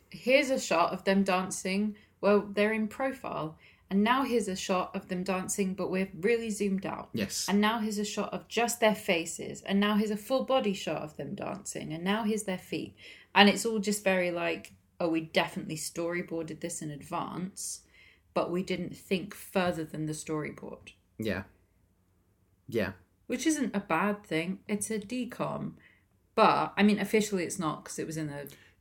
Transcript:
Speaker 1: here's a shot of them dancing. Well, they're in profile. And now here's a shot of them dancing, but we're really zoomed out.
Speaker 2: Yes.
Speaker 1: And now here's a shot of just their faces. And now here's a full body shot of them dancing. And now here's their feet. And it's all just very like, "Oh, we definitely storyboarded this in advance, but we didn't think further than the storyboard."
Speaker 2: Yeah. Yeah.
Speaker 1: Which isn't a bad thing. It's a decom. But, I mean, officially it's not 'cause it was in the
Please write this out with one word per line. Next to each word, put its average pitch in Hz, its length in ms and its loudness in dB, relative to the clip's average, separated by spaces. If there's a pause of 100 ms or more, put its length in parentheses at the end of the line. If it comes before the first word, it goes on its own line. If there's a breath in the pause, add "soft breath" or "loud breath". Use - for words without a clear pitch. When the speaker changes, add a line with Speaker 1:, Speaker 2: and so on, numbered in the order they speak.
(100)
Speaker 1:
here's 254 400 2
a 254 100 2
shot - 320 2
of 185 120 -8
them 196 200 6
dancing. 196 720 -2 (240 loud breath)
Well, 202 200 6 (120)
they're 208 200 4
in 220 160 0
profile. 160 720 -4 (320 soft breath)
And 196 140 6
now 254 200 4
here's 226 240 2
a 185 80 -2
shot - 380 -2
of 196 140 -6
them 180 160 -4
dancing, 185 500 -2
but 180 160 -4
we're 190 200 -2 (100)
really 226 300 0
zoomed 196 360 0
out. - 280 -6
Speaker 2:
Yes. 202 340 -4
Speaker 1:
And 202 120 4
now 220 180 4
here's 214 200 -2
a 208 60 -2
shot - 300 -4
of - 140 -8
just 226 320 0
their 214 140 6
faces. - 680 -2
And 202 180 2
now 208 160 4
here's 208 140 4
a 214 60 0
full 262 280 0
body 208 300 2
shot 160 280 -4
of 156 140 -12
them 139 180 -6
dancing. - 600 -8
And 165 100 -8
now 208 200 2
here's 208 200 0
their 185 140 -4
feet. - 360 -8 (400 loud breath)
And 202 140 10
it's 196 160 2
all 226 140 0
just 202 260 -2
very 185 260 4
like, 170 420 -4 (280)
"Oh, 175 80 0
we 160 140 2
definitely 160 540 -2
storyboarded 170 840 -6
this 170 220 -6
in 156 80 -6
advance, - 920 -8 (540 soft breath)
but 170 160 2
we 180 120 -2
didn't 180 320 -4
think - 400 -4
further 175 500 0
than 156 200 -6
the 156 80 -2
storyboard." - 800 -8 (260)
Speaker 2:
Yeah. 101 260 -2 (1200)
Yeah. 95 240 0 (340)
Speaker 1:
Which 247 200 -2
isn't 302 280 0
a 202 60 0
bad 196 440 0
thing. 170 340 -2 (100)
It's 208 220 -4
a 220 80 -2
decom. 156 760 -6 (600 soft breath)
But, 156 420 6
I 196 60 6
mean, 208 160 6
officially 202 460 2
it's - 140 -6
not 160 260 -2
'cause - 140 -10
it - 80 -4
was 160 100 -8
in 156 120 -4
the 143 240 -10 (280 loud breath)